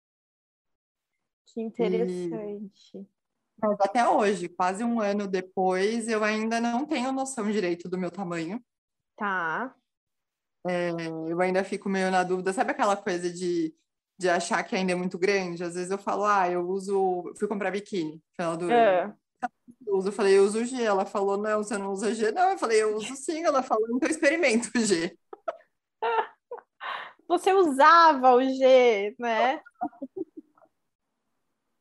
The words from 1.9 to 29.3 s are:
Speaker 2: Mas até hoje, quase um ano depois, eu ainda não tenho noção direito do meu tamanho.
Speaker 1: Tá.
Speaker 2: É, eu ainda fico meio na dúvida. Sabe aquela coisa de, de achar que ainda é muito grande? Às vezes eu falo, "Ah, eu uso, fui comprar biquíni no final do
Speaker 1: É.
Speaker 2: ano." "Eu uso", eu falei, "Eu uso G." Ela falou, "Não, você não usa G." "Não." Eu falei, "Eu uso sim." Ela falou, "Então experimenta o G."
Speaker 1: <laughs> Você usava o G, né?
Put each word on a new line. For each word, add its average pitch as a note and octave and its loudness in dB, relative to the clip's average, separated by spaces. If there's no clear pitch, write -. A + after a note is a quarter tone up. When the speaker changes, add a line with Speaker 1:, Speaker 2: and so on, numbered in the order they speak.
Speaker 2:
Mas G#3 0
até A#3 2
hoje, G#3 2
quase F#3+ -2
um A#3 0
ano G3+ -2
depois, F#3+ -2
eu A3 0
ainda A3 -2
não A#3 -2
tenho C4 -4
noção B3+ -4
direito F3+ -2
do F3+ -6
meu F3+ -4
tamanho. F3 -8
Speaker 1:
Tá. F#3+ -4
Speaker 2:
É, F3 -2
eu E3+ -2
ainda F#3 2
fico G3 -8
meio F#3+ 0
na F#3 2
dúvida. F#3 -2
Sabe A3 -2
aquela G#3 0
coisa F3+ -4
de, F3 -4
de F3+ -2
achar F3 0
que - -8
ainda F#3 0
é - 0
muito F3+ -4
grande? F3+ 0
Às E3+ -8
vezes F3+ -6
eu G3 -4
falo, G3+ -2
"Ah, G3 4
eu F3 -2
uso, F#3+ 0
fui G#3 -2
comprar G3+ -4
biquíni F3+ -6
no - -20
final E3+ -4
do F3 -2
Speaker 1:
É. G3 4
Speaker 2:
ano." G#3 -12
"Eu G3+ 0
uso", F#3+ 0
eu G#3 -4
falei, G3 4
"Eu G3 8
uso A3 0
G." B3 -4
Ela G3+ 2
falou, G3+ -2
"Não, G#3+ 0
você G#3 -6
não G3 -6
usa A#3 -2
G." A3+ 0
"Não." F#4 2
Eu F4 -4
falei, A3+ 2
"Eu G#3+ 0
uso A3 -8
sim." D#4+ -6
Ela C#4 2
falou, A3+ -2
"Então D4+ 0
experimenta D4 2
o A#3+ 2
G." F3 0
Speaker 1:
<laughs> - -8
Você F4 2
usava D4+ 6
o B3+ 6
G, B3+ 4
né? A#3+ 0